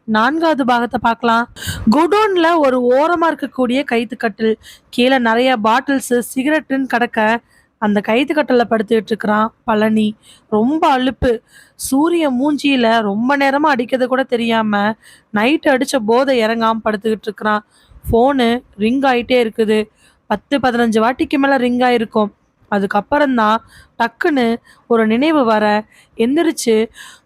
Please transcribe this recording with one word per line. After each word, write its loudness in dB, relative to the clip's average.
நான்காவது 0
பாகத்தை 0
பார்க்கலாம். 0
குடோன்ல 2
ஒரு 0
ஓரமா 2
இருக்கக்கூடிய -4
கைத்துக்கட்டில், -4
கீழே 2
நிறைய 2
பாட்டில்ஸ், 0
சிகரெட்டுன்னு -2
கிடக்க, -2
அந்த 0
கைத்துக்கட்டில்ல 0
படுத்துக்கிட்டு 0
இருக்கிறான் -2
பழனி. 0
ரொம்ப 0
அலுப்பு. 0
சூரிய 0
மூஞ்சியில 0
ரொம்ப -2
நேரமா 0
அடிக்கிறது -2
கூட 0
தெரியாம, -2
நைட் 0
அடிச்ச 0
போதை 2
இறங்காம 0
படுத்துக்கிட்டு -2
இருக்கிறான். -4
ஃபோனு 2
ரிங் 0
ஆயிட்டே 0
இருக்குது. 0
பத்து, -4
பதினஞ்சு 0
வாட்டிக்கு 0
மேல 2
ரிங் 0
ஆயிருக்கும். 0
அதுக்கப்புறம்தான் 0
டக்குன்னு 0
ஒரு 2
நினைவு 2
வர, 2
எந்திரிச்சு 0